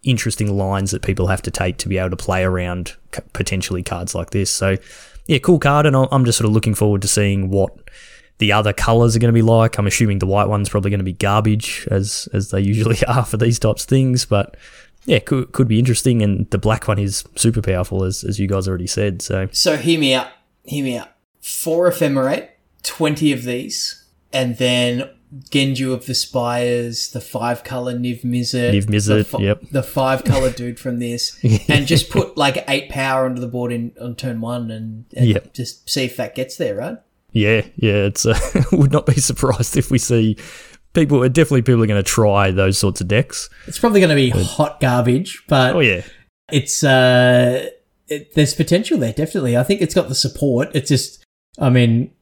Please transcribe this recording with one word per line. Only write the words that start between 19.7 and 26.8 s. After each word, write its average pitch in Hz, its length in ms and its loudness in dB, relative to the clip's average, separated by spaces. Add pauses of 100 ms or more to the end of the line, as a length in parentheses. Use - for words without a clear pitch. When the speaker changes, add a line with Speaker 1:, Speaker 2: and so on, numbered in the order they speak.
Speaker 2:
hear 156 220 0
me 135 140 2
out, 127 140 -2 (360)
hear 143 200 -6
me 123 140 -4
out. - 120 -12 (320)
Four - 480 0
Ephemerate, 139 600 0 (340)
twenty 151 480 0
of 120 120 -4
these, - 640 -8 (280)
and 123 240 -2
then 123 520 0 (400)
Genju 135 440 0
of 123 140 -8
the 131 60 -6
Spires, 120 960 -2